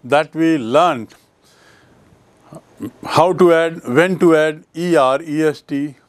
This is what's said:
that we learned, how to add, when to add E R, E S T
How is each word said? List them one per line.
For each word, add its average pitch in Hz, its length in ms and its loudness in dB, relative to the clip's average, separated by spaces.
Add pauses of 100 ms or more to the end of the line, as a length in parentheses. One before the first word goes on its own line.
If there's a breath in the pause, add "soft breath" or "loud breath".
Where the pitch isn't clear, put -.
that 147 320 -2
we 160 220 0
learned, 131 580 -2 (1900 soft breath)
how 170 260 0
to 170 220 4
add, 165 340 -2
when 170 320 0
to 170 160 4
add 156 280 -2 (120)
E 170 220 -2
R, 135 240 2
E 156 220 -6
S 147 180 -2
T 143 340 -8 (140)